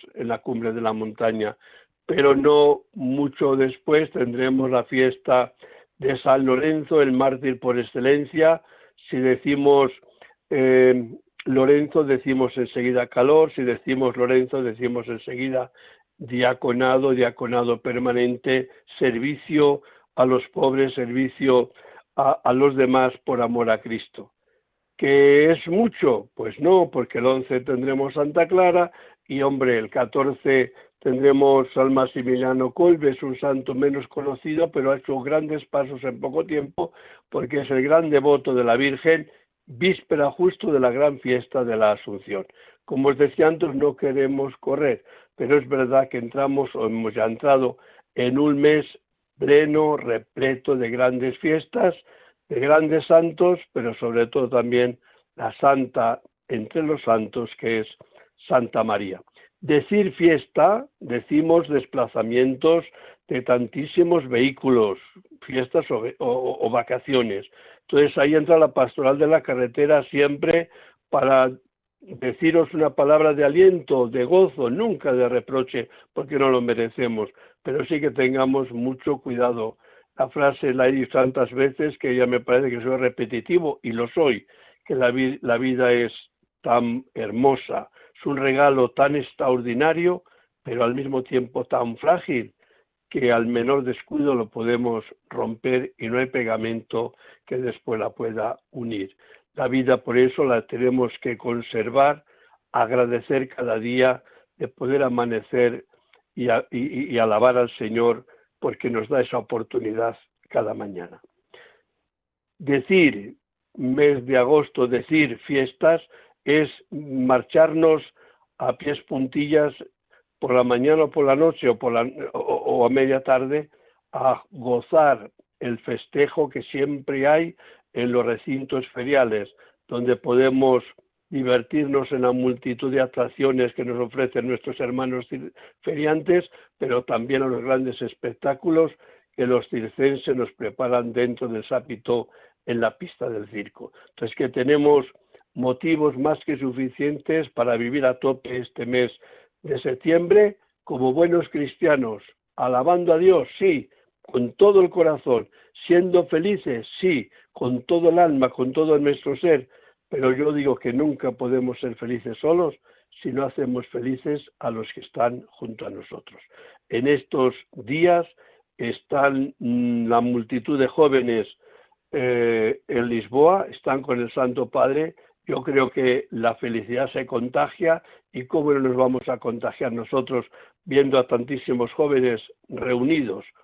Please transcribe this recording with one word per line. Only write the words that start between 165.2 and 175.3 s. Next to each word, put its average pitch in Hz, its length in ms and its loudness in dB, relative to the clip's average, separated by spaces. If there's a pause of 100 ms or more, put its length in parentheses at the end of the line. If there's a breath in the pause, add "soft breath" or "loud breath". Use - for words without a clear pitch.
junto 117 380 -14
a 101 40 -12
nosotros. - 500 -18 (500 loud breath)
En 120 180 0
estos 131 460 0 (180)
días 170 540 0 (500 soft breath)
están, 139 840 -2
mm, 120 500 -2
la 117 120 2
multitud 123 580 -2
de 131 80 4
jóvenes, 123 640 0 (640 soft breath)
eh, 117 760 0
en 120 220 -2
Lisboa, 127 640 2
están 135 320 -6
con 123 180 -4
el 117 120 -6
Santo 127 360 -2
Padre. 139 480 -2 (300 soft breath)